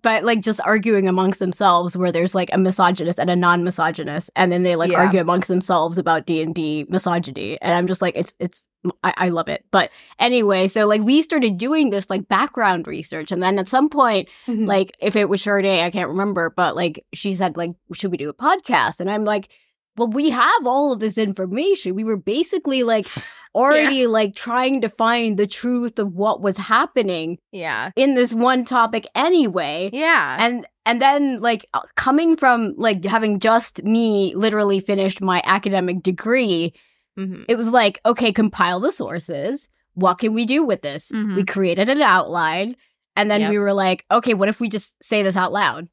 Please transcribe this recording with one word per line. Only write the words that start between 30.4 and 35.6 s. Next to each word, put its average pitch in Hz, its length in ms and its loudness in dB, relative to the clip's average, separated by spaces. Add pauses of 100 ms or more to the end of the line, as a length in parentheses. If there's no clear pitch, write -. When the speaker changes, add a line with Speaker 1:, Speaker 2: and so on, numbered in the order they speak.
Speaker 1:
and 233 160 0
then, 277 380 2
like, 226 340 -2
uh, - 60 -2 (160)
coming 311 400 2
from, 240 400 2
like, 208 280 0
having 208 360 0
just 226 440 2
me 214 500 2
literally 208 460 2
finished 196 400 -2
my 185 240 0
academic 190 580 0